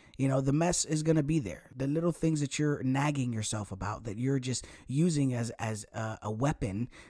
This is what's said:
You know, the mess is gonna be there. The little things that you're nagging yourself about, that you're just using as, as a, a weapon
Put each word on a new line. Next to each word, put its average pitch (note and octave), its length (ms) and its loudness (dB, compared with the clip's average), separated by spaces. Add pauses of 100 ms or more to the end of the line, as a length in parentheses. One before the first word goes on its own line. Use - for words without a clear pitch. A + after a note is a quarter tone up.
(200)
You C3+ 80 2
know, C3+ 140 2
the C3+ 100 2
mess E3+ 320 2
is D#3 200 0
gonna D#3+ 180 6
be D3 160 2
there. G2 380 -4
The B2+ 100 -2
little E3 260 2
things D#3+ 300 2
that C#3+ 160 -2
you're D3 240 0
nagging C3+ 500 2
yourself A2 400 -4
about, G2 340 -6
that G#2 120 -6
you're C3+ 220 2
just B2+ 260 -4 (220)
using C#3+ 480 2
as, A#2 240 -2
as A2 340 -4
a, A2 300 -6
a G#2+ 80 -4
weapon A2+ 580 -2 (200)